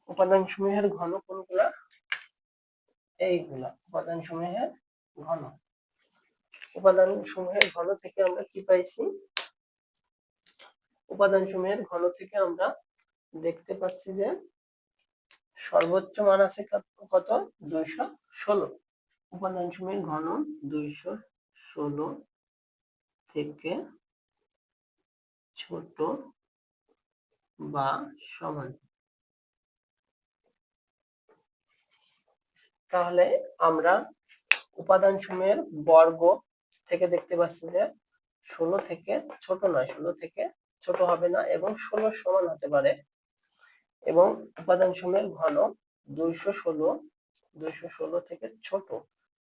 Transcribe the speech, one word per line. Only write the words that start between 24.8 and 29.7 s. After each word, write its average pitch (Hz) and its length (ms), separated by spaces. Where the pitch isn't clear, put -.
ছোট - 400
বা 147 300
সমান। 151 420